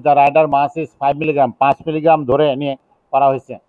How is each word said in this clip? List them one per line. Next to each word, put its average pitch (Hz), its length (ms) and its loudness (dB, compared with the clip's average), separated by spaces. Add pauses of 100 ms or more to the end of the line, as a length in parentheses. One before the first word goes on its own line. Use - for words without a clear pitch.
the 147 140 4
rider 151 260 4
mass 143 300 -2
is 156 140 -8 (100)
five 143 160 -2
milligram, 143 420 -2
পাঁচ 139 180 2 (100)
milligram 156 380 0
ধরে 139 220 0 (100)
নিয়ে 139 180 -6 (380)
করা 139 140 2
হয়েছে, 131 280 -2 (140)